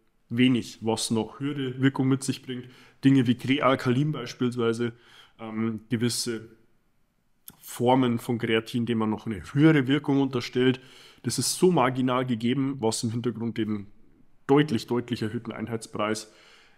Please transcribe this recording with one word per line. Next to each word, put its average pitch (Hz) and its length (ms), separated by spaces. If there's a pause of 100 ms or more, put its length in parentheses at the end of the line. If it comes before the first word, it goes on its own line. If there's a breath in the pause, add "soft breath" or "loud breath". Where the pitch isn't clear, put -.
(300)
wenig, 123 520
was 110 300
noch 110 280
höhere 135 420
Wirkung 135 260
mit 131 160
sich - 180
bringt. 123 240 (380 loud breath)
Dinge 135 240
wie 123 80
Krealkalin 135 760
beispielsweise, 120 800 (460 loud breath)
ähm, 110 500
gewisse 117 600 (1080)
Formen 123 600
von 120 180
Kreatin, 113 480
denen 113 140
man 107 100
noch 107 160
eine 104 160 (120)
höhere 147 340
Wirkung 139 340
unterstellt. 127 600 (420 loud breath)
Das - 160
ist - 180
so 185 140
marginal 131 540
gegeben, 127 540
was 110 240
im 117 80
Hintergrund 117 460
den 104 300 (580)
deutlich, 143 420
deutlich 120 340
erhöhten 113 300
Einheitspreis 110 800 (440 soft breath)